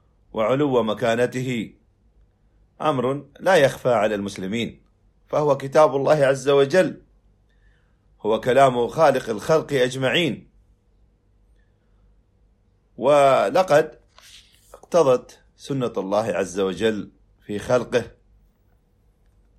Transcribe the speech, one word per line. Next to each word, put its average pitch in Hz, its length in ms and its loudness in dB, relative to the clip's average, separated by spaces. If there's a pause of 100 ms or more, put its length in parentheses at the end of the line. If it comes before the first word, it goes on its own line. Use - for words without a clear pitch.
(340)
وعلو 127 500 0
مكانته 120 920 -4 (1040)
أمر 139 440 -4 (140)
لا 185 160 2
يخفى 135 340 2
على 107 260 2
المسلمين، 98 680 -8 (460)
فهو 143 300 0
كتاب 139 380 2
الله 139 300 2
عز 131 240 0
وجل، 139 520 2 (1200)
هو 101 180 -2
كلام 123 480 2
خالق 135 420 0
الخلق 156 440 -2
أجمعين، 131 760 -2 (2500)
ولقد 143 1000 2 (720)
اقتضت 131 680 0 (120)
سنة 131 420 -6
الله 98 260 -2
عز 92 360 -4
وجل 98 520 -4 (300)
في 104 180 -10
خلقه 120 520 -4 (1500)